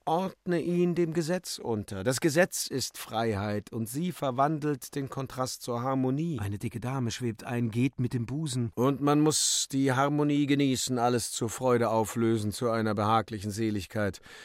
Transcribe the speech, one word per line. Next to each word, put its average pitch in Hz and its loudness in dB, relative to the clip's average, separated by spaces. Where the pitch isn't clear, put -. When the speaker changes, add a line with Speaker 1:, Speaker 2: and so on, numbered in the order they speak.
Speaker 1:
ordne 175 -2
ihn 175 2
dem 165 0
Gesetz 170 -2
unter. 104 -4
Das 127 2
Gesetz 165 2
ist - -6
Freiheit, 104 -2
und 113 -4
sie 165 -2
verwandelt 143 0
den 135 -4
Kontrast 127 -6
zur 120 -4
Harmonie. 135 0
Speaker 2:
Eine 101 -4
dicke 113 -6
Dame 123 -2
schwebt 113 -6
ein, 120 -2
geht 120 0
mit 123 0
dem 120 -2
Busen. 127 -2
Speaker 1:
Und 131 2
man 143 4
muss - 2
die 135 2
Harmonie 147 2
genießen, 131 2
alles 120 2
zur 117 -2
Freude 120 2
auflösen, 113 2
zu 120 -2
einer 110 2
behaglichen 107 0
Seligkeit, 104 -2